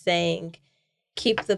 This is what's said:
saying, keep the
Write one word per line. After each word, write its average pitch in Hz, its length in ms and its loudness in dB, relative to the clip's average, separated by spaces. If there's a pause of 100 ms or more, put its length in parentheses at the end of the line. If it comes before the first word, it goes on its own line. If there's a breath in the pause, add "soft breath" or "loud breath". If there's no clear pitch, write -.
(120)
saying, 170 440 0 (680)
keep 226 140 2 (140)
the 202 60 2